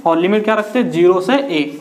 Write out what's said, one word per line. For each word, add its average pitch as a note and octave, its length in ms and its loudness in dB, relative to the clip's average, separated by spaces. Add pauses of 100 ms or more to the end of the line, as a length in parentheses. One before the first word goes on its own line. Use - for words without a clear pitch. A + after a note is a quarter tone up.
और E3 120 2
limit G#3 260 0
क्या G#3+ 100 0
रखते, G#3+ 300 -2
ज़ीरो F3 360 2
से A#3+ 160 0
a। F3+ 280 -2 (160)